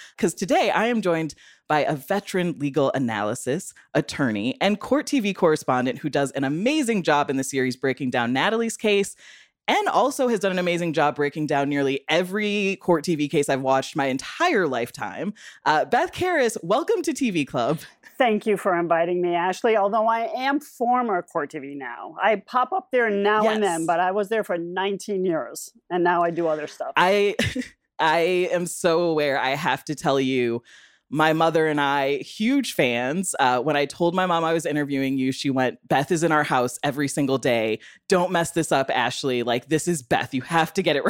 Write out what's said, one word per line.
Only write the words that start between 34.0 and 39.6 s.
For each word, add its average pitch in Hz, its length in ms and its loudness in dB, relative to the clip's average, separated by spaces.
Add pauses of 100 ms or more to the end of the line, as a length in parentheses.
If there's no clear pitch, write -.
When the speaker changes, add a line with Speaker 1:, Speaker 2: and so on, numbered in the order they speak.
Speaker 1:
my 185 120 2
mom 170 180 0
I 165 80 0
was 165 120 0
interviewing 139 540 -2
you, 131 140 0
she 139 180 -4
went, 127 360 0
"Beth - 260 0
is 160 100 2
in 170 80 2
our 151 140 4
house 127 400 0
every 143 240 -2
single 135 300 0
day. 113 420 0 (280)
Don't 180 220 2
mess 170 220 0
this 160 180 -2
up, 139 200 2
Ashley. 123 520 0
Like, 120 260 -2